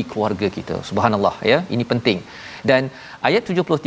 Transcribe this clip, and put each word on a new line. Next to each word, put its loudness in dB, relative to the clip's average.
keluarga -2
kita. -6
Subhanallah, 2
ya, 6
ini 0
penting. 2
Dan 6
ayat 4
tujuh 2
puluh 0